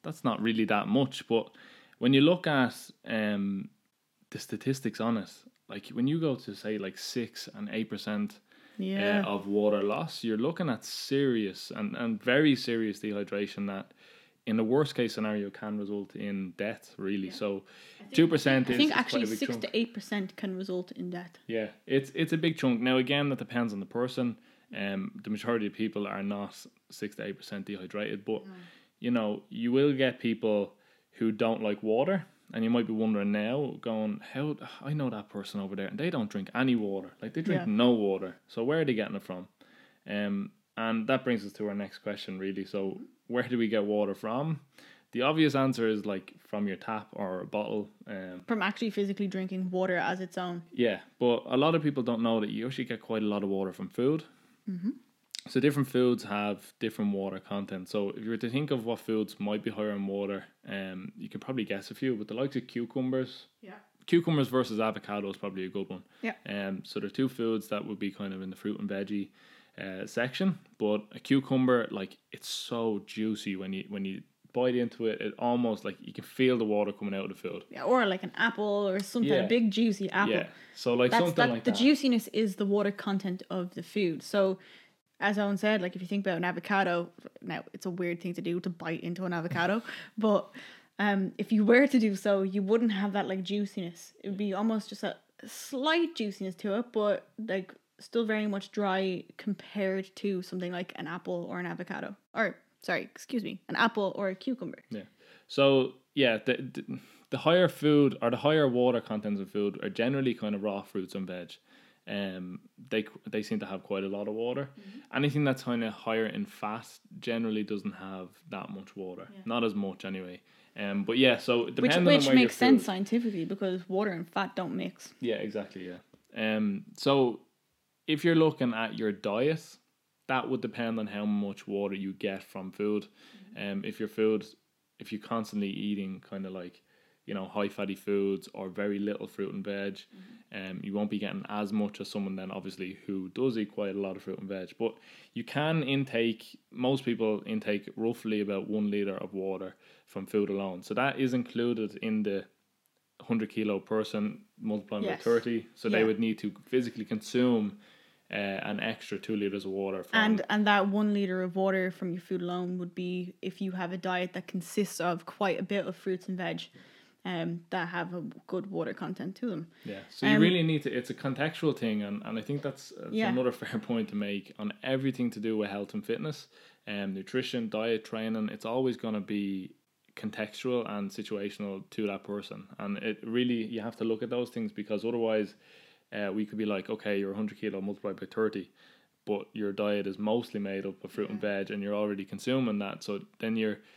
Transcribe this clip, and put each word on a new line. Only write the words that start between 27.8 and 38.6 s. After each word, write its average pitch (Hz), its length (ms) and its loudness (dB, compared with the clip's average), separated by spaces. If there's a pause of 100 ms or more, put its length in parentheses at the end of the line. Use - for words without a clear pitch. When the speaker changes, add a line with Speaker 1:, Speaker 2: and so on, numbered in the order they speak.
Speaker 1:
but 110 200 -4
Speaker 2:
No. 190 80 -16 (460)
Speaker 1:
you 120 140 -2
know, 107 360 0
you 117 220 -2
will 139 220 6
get 131 260 2
people 107 560 0 (380)
who 113 180 0
don't 110 320 0
like 104 200 0
water, 131 440 2 (260)
and 113 120 -2
you 113 60 2
might 117 180 4
be 113 40 0
wondering 110 380 2
now, 117 500 0
going, 110 400 -2 (120)
"How, 147 240 -2 (260)
I 143 100 -4
know 143 180 0
that 107 180 -8
person 101 320 -8
over 98 160 -6
there, 98 100 -2
and 101 120 -6
they 165 120 0
don't 123 180 0
drink 98 280 -6
any 127 180 4
water. 98 380 -2 (100)
Like, 110 120 -8
they 165 80 -2
drink 185 240 2
Speaker 2:
Yeah. 107 60 2
Speaker 1:
no 120 200 8
water. 95 440 2 (120)
So 117 160 -4